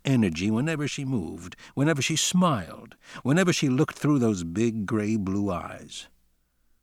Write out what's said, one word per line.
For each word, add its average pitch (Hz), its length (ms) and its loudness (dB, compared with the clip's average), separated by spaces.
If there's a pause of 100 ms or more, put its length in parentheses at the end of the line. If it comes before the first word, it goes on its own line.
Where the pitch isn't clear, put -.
energy 101 440 2
whenever 147 380 -2
she 143 180 -6
moved, 90 520 -6 (180)
whenever 143 280 2
she 165 120 0
smiled, 127 800 0 (280)
whenever 170 300 4
she 151 160 2
looked 131 280 0
through 143 240 2
those 107 240 2
big 107 420 -2
gray 107 300 0
blue 101 340 0
eyes. - 580 -10 (760)